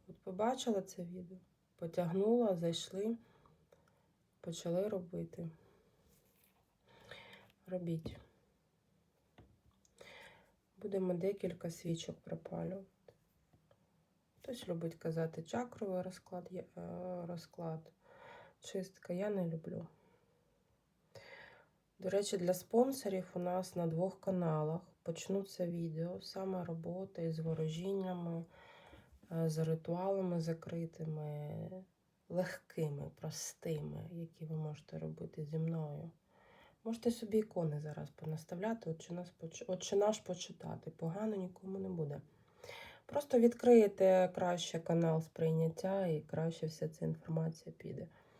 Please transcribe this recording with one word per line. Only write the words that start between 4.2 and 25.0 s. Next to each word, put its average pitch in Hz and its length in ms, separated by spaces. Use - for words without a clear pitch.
почали 175 480
робити. 170 600
Робіть. 170 500
Будемо 190 380
декілька 175 560
свічок 165 500
пропалювати. 170 760
Хтось - 240
любить 165 260
казати: 165 480
чакровий 202 600
розклад, 180 480
я, 185 100
е, 175 680
розклад, 165 680
чистка, - 520
я 196 180
не 190 140
люблю. 165 420
До 185 120
речі, 202 260
для 175 180
спонсорів 226 800
у 180 40
нас 180 380
на 170 100
двох 170 340
каналах 165 600